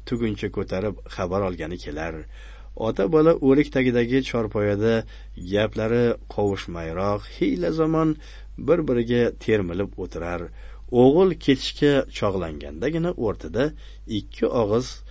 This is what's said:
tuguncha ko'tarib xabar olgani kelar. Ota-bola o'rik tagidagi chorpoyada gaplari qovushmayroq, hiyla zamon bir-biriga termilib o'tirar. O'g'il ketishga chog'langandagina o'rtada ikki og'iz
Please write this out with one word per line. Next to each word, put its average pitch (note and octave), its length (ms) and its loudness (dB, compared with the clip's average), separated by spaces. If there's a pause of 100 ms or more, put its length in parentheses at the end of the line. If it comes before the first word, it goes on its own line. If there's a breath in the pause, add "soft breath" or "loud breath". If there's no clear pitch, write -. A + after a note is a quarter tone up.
tuguncha A2+ 460 -2
ko'tarib G2 440 -4 (120)
xabar F#2+ 360 -2
olgani F2 360 -4
kelar. D#2 360 -8 (600 loud breath)
Ota-bola D#3 640 4
o'rik C#3+ 360 6
tagidagi B2 500 2
chorpoyada G#2+ 720 0 (480 loud breath)
gaplari A2 640 2 (200)
qovushmayroq, F#2+ 920 -2 (100)
hiyla F3 420 0
zamon D#3+ 360 2 (480 loud breath)
bir-biriga A#2+ 680 2 (140)
termilib G2+ 580 0
o'tirar. F2 480 -6 (480 soft breath)
O'g'il C#3 440 8
ketishga C#3+ 600 2 (140)
chog'langandagina F#2+ 1040 -2
o'rtada G#2 520 -2 (420 soft breath)
ikki - 420 -2
og'iz A#2 380 2 (240 soft breath)